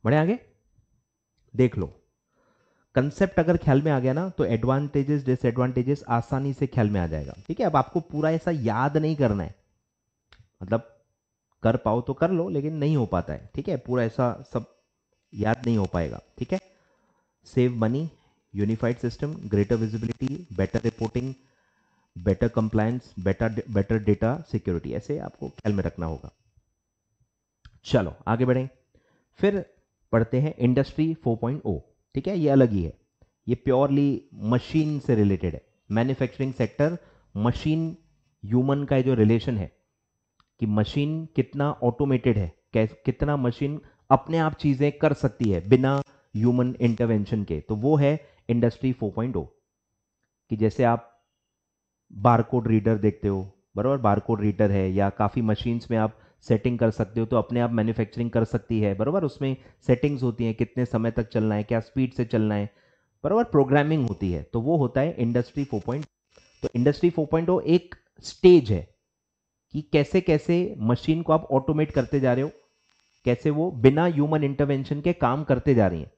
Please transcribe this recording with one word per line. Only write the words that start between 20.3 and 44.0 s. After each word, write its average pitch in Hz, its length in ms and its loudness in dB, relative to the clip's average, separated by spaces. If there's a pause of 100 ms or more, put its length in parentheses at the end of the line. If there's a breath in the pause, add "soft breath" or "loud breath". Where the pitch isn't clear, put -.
बेटर - 260 -2
रिपोर्टिंग, 135 500 -4 (840)
बेटर 95 320 0
कंप्लायंस, 110 720 -2
बेटर, 104 500 -2
बेटर 107 340 0
डेटा 110 340 0 (140)
सिक्योरिटी, 85 420 -4
ऐसे - 260 -8
आपको - 300 -12
ख्याल - 240 -4
में 95 100 -2
रखना - 220 -6
होगा। 80 260 -10 (1500)
चलो 95 280 0 (140)
आगे 117 180 0
बढ़ें, 127 220 0 (720)
फिर 202 200 0 (540)
पढ़ते 113 260 2
हैं 151 180 -2
इंडस्ट्री 139 560 0
फ़ोर 120 240 -2
पॉइंट 123 280 -4
ओ, 85 120 -2 (380)
ठीक 135 120 -4
है, 190 120 -4
ये 151 100 2
अलग 131 220 6
ही 92 120 0
है, 78 100 -8 (540)
ये 117 80 0
प्योरली 139 680 0 (280)
मशीन 151 480 0
से 127 160 0
रिलेटेड 98 380 2
है। 67 80 -14 (280)
मैन्युफैक्चरिंग 127 640 -2
सेक्टर, 147 440 -2 (380 soft breath)
मशीन, 160 600 -2 (460)
ह्यूमन 131 400 0
का 135 180 0
जो 131 120 2
रिलेशन 113 440 2
है 90 140 -6 (880)
कि 113 60 0
मशीन 147 680 -2
कितना 143 360 -2 (120)
ऑटोमेटेड 123 540 2
है, 90 140 -2 (220)
कैस-, 110 220 0 (100)
कितना 143 320 -2
मशीन 139 420 -2 (320 soft breath)